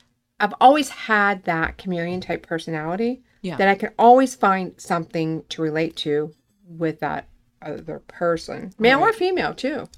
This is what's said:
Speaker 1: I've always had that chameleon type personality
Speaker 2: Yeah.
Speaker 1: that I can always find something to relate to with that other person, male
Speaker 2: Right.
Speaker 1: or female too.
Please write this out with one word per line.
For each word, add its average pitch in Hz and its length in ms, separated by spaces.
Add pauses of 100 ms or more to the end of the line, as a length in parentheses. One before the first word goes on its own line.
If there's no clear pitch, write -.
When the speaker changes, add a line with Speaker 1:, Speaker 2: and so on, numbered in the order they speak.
(400)
Speaker 1:
I've 202 200
always 277 280
had 202 560
that 165 340
chameleon 180 420
type 170 260
personality 170 760 (200)
Speaker 2:
Yeah. 175 140
Speaker 1:
that 196 120
I 196 80
can 208 220
always 254 360
find 190 460
something 160 720
to - 120
relate 160 340
to 151 360 (340)
with 165 340
that - 280 (340)
other 156 380
person, - 800
male 247 220
Speaker 2:
Right. 415 100
Speaker 1:
or - 20
female 359 420
too. - 440